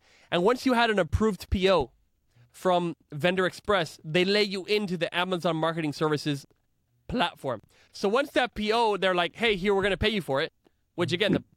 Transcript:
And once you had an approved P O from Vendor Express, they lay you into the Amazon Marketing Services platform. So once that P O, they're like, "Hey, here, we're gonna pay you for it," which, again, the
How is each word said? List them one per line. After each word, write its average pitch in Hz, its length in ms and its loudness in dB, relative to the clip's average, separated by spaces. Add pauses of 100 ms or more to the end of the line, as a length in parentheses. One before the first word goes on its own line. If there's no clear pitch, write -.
(300)
And 175 140 0
once 247 240 2
you 262 60 4
had 233 180 4
an 202 80 2
approved 190 500 0
P 185 220 2
O 151 200 2 (600)
from 175 440 0 (160)
Vendor 180 360 0
Express, 175 560 -2
they 165 200 0
lay 202 200 2
you 196 220 -6
into 208 320 -2
the 160 180 -2
Amazon 175 400 -2
Marketing 160 380 -2
Services 151 520 -2 (600)
platform. 156 540 -4 (300)
So - 160 -4
once 247 240 0
that 254 220 0
P 208 180 -2
O, 220 260 2
they're 185 180 0
like, 175 200 0
"Hey, 220 200 0
here, 196 180 0
we're 190 100 2
gonna 190 140 0
pay 214 120 0
you 214 120 -2
for 143 200 -2
it," 156 120 -6 (420)
which, 170 180 -2
again, 190 200 0
the - 100 0 (140)